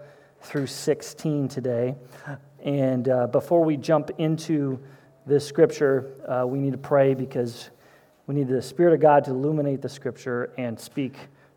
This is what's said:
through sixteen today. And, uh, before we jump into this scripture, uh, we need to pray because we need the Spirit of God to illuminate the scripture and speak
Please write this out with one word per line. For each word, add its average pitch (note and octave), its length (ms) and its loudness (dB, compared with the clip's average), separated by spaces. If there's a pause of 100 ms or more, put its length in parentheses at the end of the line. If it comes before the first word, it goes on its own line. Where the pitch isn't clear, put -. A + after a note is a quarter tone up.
(400)
through C#3 280 -6
sixteen D3 800 -4
today. B2 480 -4 (680)
And, C3 480 0
uh, B2 160 2
before D3 360 2
we D#3+ 140 2
jump C#3+ 400 0
into D#3 640 -2 (460)
this C#3 200 2
scripture, C#3 640 2 (160)
uh, B2+ 200 -2
we C3+ 140 -2
need C#3 120 0
to C3 60 -6
pray C#3 340 4
because B2+ 560 -4 (580)
we C#3 80 -6
need C#3+ 140 0
the B2+ 140 0
Spirit F3 320 4
of C#3+ 60 0
God D3 240 8
to C#3 80 -4
illuminate C#3+ 500 -2
the C3+ 80 -8
scripture B2 680 -8
and A#2+ 240 -8
speak C3 340 -8 (420)